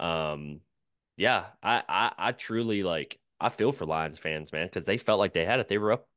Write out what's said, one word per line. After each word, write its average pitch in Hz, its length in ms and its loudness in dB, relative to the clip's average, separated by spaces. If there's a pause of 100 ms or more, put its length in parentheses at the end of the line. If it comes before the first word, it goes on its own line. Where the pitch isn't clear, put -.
um, 76 600 -4 (560)
yeah, 107 320 2 (140)
I, 117 260 2
I, 101 300 2
I 113 140 0
truly, 113 520 -2
like, 82 360 -4 (200)
I 110 100 2
feel 120 220 2
for 110 140 -6
Lions 78 320 -2
fans, 78 340 -6
man, 80 180 -2
'cause 82 160 -6
they 98 120 2
felt 107 220 2
like 98 140 2
they 82 120 2
had 120 140 2
it. 113 80 -4
They 101 100 2
were 107 140 2
up, 123 240 -2